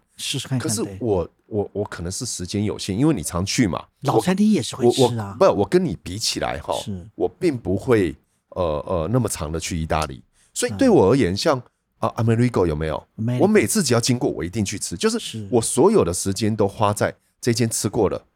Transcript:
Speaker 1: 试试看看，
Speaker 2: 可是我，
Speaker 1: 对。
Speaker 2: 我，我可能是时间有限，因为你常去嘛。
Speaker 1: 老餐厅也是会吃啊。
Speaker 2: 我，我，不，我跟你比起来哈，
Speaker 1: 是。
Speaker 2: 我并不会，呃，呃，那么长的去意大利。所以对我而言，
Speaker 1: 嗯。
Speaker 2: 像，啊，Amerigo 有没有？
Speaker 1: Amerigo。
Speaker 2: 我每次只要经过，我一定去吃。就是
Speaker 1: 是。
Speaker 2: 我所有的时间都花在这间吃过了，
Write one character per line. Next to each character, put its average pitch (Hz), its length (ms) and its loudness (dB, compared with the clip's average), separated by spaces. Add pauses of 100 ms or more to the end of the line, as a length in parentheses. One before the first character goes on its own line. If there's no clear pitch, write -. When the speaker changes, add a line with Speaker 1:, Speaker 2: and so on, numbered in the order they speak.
(160)
Speaker 1:
试 - 240 -6
试 - 80 -10
看 131 100 -2
看， 120 80 -4
Speaker 2:
可 113 80 -2
是 151 80 -2 (200)
我， 98 240 0
Speaker 1:
对。 - 60 -14 (160)
Speaker 2:
我， 104 260 -4
我 101 100 -2
可 - 180 -12
能 85 80 -6
是 107 160 -8
时 90 220 -8
间 101 160 -2
有 98 160 -4
限， 95 180 -4
因 135 80 2
为 160 80 4
你 92 80 -4
常 87 240 -4
去 110 220 2
嘛。 71 160 -4 (200)
Speaker 1:
老 131 180 0
餐 180 120 2
厅 208 160 2
也 185 120 2
是 113 160 -8
会 120 120 4
吃 127 140 4 (140)
啊。 98 200 -8
Speaker 2:
我， 190 100 6
我， 113 60 6
不， 87 60 0
我 101 80 2
跟 185 160 2
你 113 180 -4
比 87 160 -10
起 - 220 -4
来 65 200 -4
哈， - 200 -4
Speaker 1:
是。 92 260 -10 (100)
Speaker 2:
我 90 120 0
并 151 300 0
不 95 180 -2
会， 101 400 2 (360)
呃， 90 120 -4 (240)
呃， 85 240 -2
那 127 80 2
么 113 80 0
长 78 240 -8
的 82 80 -4
去 - 180 -6
意 80 80 -4
大 78 200 -2
利。 67 180 -12 (300)
所 247 160 -4
以 - 80 -8
对 262 120 4
我 117 220 8
而 139 60 6
言， 95 160 2
Speaker 1:
嗯。 101 40 -4
Speaker 2:
像， 143 240 0 (360)
啊， 113 180 -2
Amerigo 113 500 2
有 80 80 0
没 78 140 -4
有？ 73 180 -6 (120)
Speaker 1:
Amerigo。 123 220 -2
Speaker 2:
我 170 80 4
每 208 200 4
次 208 160 0
只 120 100 0
要 113 60 4
经 120 180 0
过， 123 120 0
我 73 120 -6
一 85 80 -6
定 104 140 -2
去 95 160 -6
吃。 - 160 -8
就 220 140 -2
是 226 100 -4
Speaker 1:
是。 110 320 -12
Speaker 2:
我 117 100 4
所 147 300 4
有 156 140 4
的 87 80 -2
时 98 200 -4
间 107 220 -2
都 104 100 2
花 104 280 0
在 101 200 -2 (280)
这 120 120 2
间 113 160 0
吃 - 180 -4
过 101 220 2
了， 62 160 -8 (100)